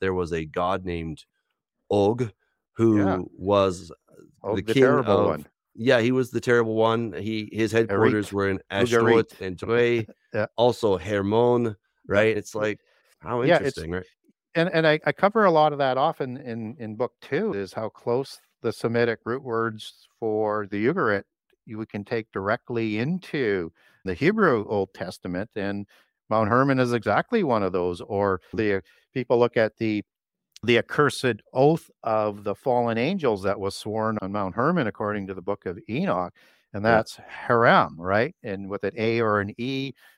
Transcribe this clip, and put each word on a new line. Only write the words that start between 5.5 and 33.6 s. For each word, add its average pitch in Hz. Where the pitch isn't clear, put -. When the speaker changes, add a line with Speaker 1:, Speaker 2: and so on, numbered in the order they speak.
Speaker 1:
Yeah, 123
he 120
was 127
the 117
terrible 117
one. 113
He, 107
his 107
headquarters 107
Speaker 2:
Eric. -
Speaker 1:
were 98
in 98
Speaker 2:
Ugarit. -
Speaker 1:
Ashtaroth 117
and 92
Dway, 117
Speaker 2:
<laughs> -
Yeah. 110
Speaker 1:
also 113
Hermon, 107
right? 104
Speaker 2:
Yeah. 101
Speaker 1:
It's -
like, 107
how 117
Speaker 2:
Yeah, 160
it's -
Speaker 1:
interesting, 80
right? 92
Speaker 2:
and, 165
and 160
I, 151
I 147
cover 202
a 185
lot 151
of 139
that 131
off 151
in, 131
in, 117
in 110
book 120
two, 185
is 98
how 110
close 123
the 113
Semitic 117
root 120
words 113
for 107
the 104
Ugarit 123
you, 107
we 110
can 104
take 113
directly 107
into 117
the 92
Hebrew 156
Old 101
Testament, 92
and 101
Mount 110
Hermon 131
is 123
exactly 120
one 117
of 92
those. 90
Or 101
the 98
people 123
look 120
at 110
the, 107
the 117
accursed -
oath 147
of 107
the 101
fallen 120
angels 131
that 101